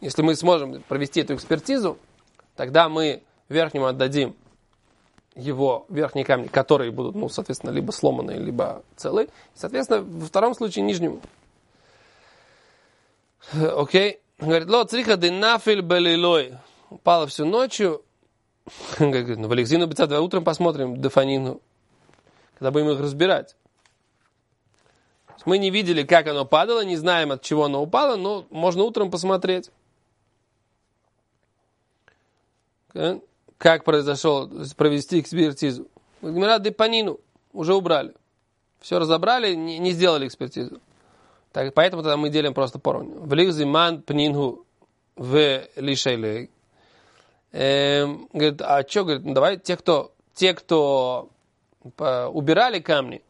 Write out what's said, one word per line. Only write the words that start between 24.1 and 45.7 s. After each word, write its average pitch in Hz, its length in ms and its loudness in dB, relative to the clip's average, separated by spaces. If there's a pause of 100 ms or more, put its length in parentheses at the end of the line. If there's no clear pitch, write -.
То - 60 -20
есть - 120 -20
мы 180 120 2
не 196 120 0
видели, 175 340 0
как 160 240 4
оно 143 180 -2
падало, 208 380 2
не 185 120 -4
знаем, 160 360 0
от 131 100 -6
чего 151 240 0
оно 139 160 -2
упало, 240 340 0
но 190 340 -6
можно 175 340 0
утром 220 280 -2
посмотреть. 185 580 -2 (3250)
Э, 175 260 -4 (380)
как 165 260 4
произошёл, 143 680 0 (260)
провести 147 440 2
экспертизу. 143 680 -2 (340)
Гмара 190 380 0
де 208 120 -2
Панину 220 480 0 (340)
уже 170 200 0
убрали. 170 400 0 (640)
Всё 175 200 -4
разобрали, 180 560 2
не, 160 240 -6
не 180 120 0
сделали 165 360 2
экспертизу. 123 520 -10 (720)
Так, 135 220 -4
поэтому 170 300 4
тогда 151 140 2
мы 147 120 0
делим 147 240 0
просто 135 260 -2
поровну. 131 420 -4
В 147 120 -4
лихзиман 160 680 2
пнингу 143 640 -2 (500)
в 135 480 2 (140)